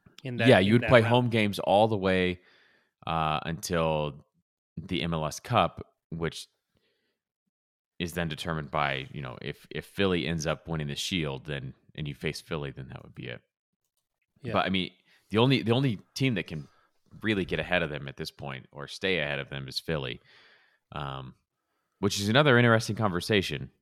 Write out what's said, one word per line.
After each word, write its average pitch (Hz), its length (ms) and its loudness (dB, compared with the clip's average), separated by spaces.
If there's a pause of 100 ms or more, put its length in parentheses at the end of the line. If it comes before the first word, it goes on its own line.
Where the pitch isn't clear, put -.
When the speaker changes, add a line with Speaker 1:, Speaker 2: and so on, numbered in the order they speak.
(240)
Speaker 1:
In 123 140 -6
that, 117 100 4
Speaker 2:
Yeah, 117 100 10
Speaker 1:
in 95 80 6
Speaker 2:
you 104 80 4
would 117 80 6
Speaker 1:
that 117 60 -4
Speaker 2:
play 120 120 8
Speaker 1:
round. 110 100 2
Speaker 2:
home 123 200 4
games 107 280 0
all 104 300 4
the 110 80 -2
way, 92 440 2 (680)
uh, 80 380 0
until 78 800 -2 (540)
the 78 240 -4
M 85 120 -2
L 78 120 -2
S 73 140 -8
Cup, - 460 0 (240)
which 82 380 -6 (1500)
is 87 140 -6
then 85 160 -4
determined 76 420 -6
by, 69 400 -2
you 73 120 -12
know, 64 180 -12
if, - 300 -12
if - 160 -10
Philly 90 400 0
ends 78 200 -4
up 78 220 -4
winning 78 200 -4
the 71 60 -8
Shield, 71 520 -4
then, 67 260 -8 (220)
and 76 120 -8
you 71 80 -8
face 78 280 -8
Philly, 73 280 -8
then 65 180 -14
that - 140 -16
would - 120 -20
be - 140 -14
it. 60 120 -12 (1040)
Speaker 1:
Yeah. 117 100 -10
Speaker 2:
But, 92 140 0
I - 20 -2
mean, 92 220 -2 (400)
the 98 80 2
only, 127 240 4
the 113 100 0
only 123 260 0 (160)
team 135 200 0
that 85 120 -4
can 76 220 -10 (540)
really 101 240 0
get 80 120 -4
ahead 85 240 0
of 80 60 -2
them 71 180 -8
at 69 120 -14
this 80 120 -8
point 65 400 -12
or 71 160 -14
stay 95 320 -2
ahead 73 200 -2
of 69 100 -8
them 69 180 -8
is 65 120 -8
Philly, 67 420 -4 (720)
um, 67 420 -10 (640)
which 98 200 -2
is 101 80 0
another 127 300 6
interesting 113 380 4
conversation. 90 760 0 (120)